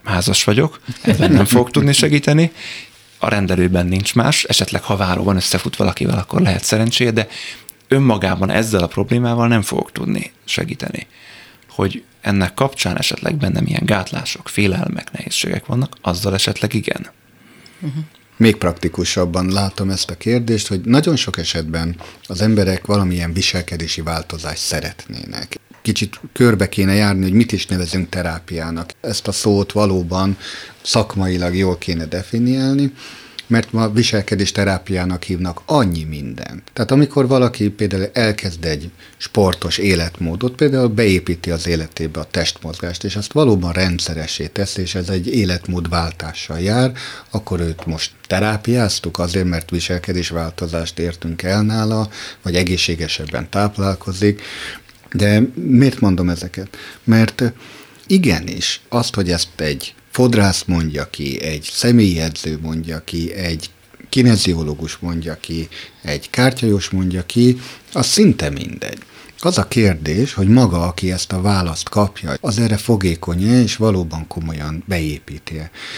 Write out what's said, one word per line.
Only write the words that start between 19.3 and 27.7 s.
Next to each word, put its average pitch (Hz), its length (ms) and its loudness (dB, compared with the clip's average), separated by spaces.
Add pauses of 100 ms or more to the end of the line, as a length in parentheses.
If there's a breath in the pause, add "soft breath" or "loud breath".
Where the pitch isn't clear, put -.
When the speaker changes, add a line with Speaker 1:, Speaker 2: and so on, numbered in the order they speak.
Speaker 3:
látom 98 380 -2
ezt 90 200 -4
a 85 60 -8
kérdést, 113 500 0
hogy 95 140 -2
nagyon 139 360 4
sok - 220 -2
esetben 82 580 -4 (260 loud breath)
az 92 180 -8
emberek 101 460 4
valamilyen 90 460 2
viselkedési 85 680 -2
változást 80 640 -6
szeretnének. - 960 -8 (220)
Kicsit - 380 -2 (120)
körbe 110 360 6
kéne 98 260 2
járni, 101 280 4
hogy 92 100 2
mit 117 200 4
is 95 140 -2
nevezünk 90 420 -2